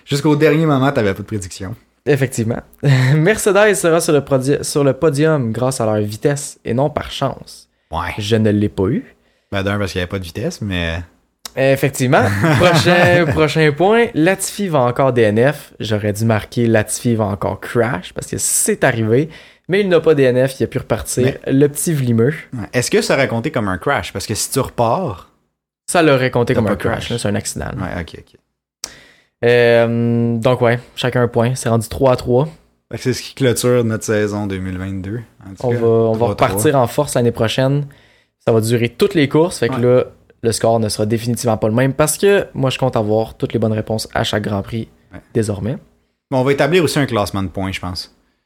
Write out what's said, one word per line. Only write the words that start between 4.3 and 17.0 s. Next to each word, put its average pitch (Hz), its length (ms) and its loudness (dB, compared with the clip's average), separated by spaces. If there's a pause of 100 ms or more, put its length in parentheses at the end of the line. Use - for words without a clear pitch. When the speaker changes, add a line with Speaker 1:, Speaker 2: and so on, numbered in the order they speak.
Speaker 2:
sur 147 180 -2
le 139 100 4
podium 143 600 0
grâce 127 280 -2
à 117 60 0
leur 107 180 0
vitesse 139 600 -4
et 113 100 -4
non 143 160 0
par - 220 -8
chance. - 560 -8 (240)
Speaker 1:
Ouais. 85 260 -6
Speaker 2:
Je 107 160 0
ne 110 160 4
l'ai 104 180 2
pas 95 200 0
eu. 180 260 -4 (380)
Speaker 1:
Ben, 98 100 -2
d'un, 101 160 -2
parce 98 140 -4
qu'il 92 80 -4
y - 20 -2
avait 87 80 -4
pas 101 80 -4
de 92 60 -8
vitesse, 104 360 -8
mais 87 400 -4 (560)
Speaker 2:
Effectivement. 135 680 2 (200)
Speaker 1:
<laughs> 160 180 4
Speaker 2:
Prochain, 175 680 4
prochain 151 460 2
point. 208 420 2
Latifi 190 540 0
va 156 120 2
encore 123 320 2
D 120 100 2
N 113 300 4
F. - 280 -16
J'aurais 107 320 -2
dû 104 120 -4
marquer 113 420 0
Latifi 113 480 0